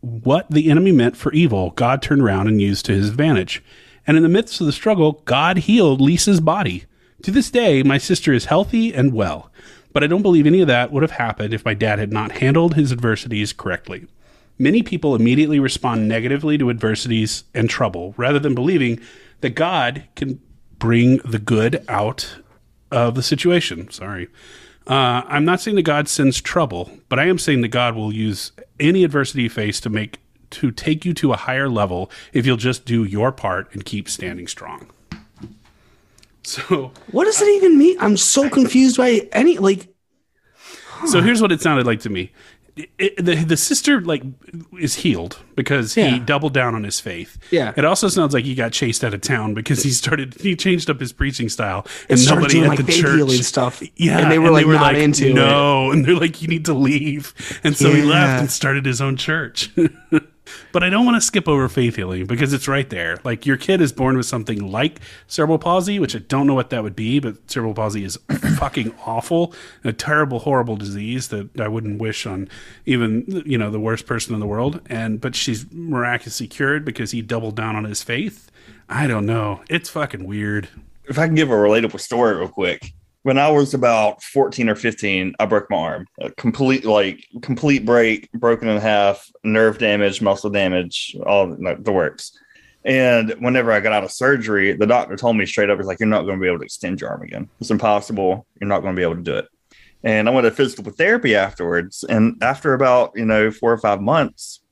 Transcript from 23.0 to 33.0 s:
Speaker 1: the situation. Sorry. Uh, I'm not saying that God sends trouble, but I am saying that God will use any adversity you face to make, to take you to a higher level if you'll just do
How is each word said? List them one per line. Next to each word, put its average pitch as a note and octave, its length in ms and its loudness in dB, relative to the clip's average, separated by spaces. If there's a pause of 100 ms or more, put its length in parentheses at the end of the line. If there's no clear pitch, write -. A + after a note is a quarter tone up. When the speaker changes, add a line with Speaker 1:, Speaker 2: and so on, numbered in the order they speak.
Speaker 1:
the C3 80 -2
situation. E3 680 0
Sorry. F#2 360 -12 (600)
Uh, B2+ 400 2
I'm D3 180 0
not F3+ 160 2
saying G#3+ 140 -2
that F3+ 80 2
God D3+ 240 0
sends C3+ 340 0
trouble, G#2+ 480 -4 (200)
but B2+ 100 0
I D3+ 60 2
am F#3 120 2
saying C#3+ 240 0
that A#2 80 -2
God A#2+ 260 0
will G#2+ 180 -4
use G#2+ 380 -4 (280)
any F3+ 240 4
adversity C#3 400 0
you A2+ 60 -2
face G#2 320 -4
to A#2+ 80 -6
make, G#2+ 300 -6 (320)
to C3 200 -2
take D#3 340 -4
you F3 100 -2
to C3+ 180 0
a G#2 40 -2
higher C3+ 320 -4
level F#2+ 400 -2 (240)
if B2+ 120 0
you'll B2+ 120 2
just A#2+ 280 -4
do A#2 180 0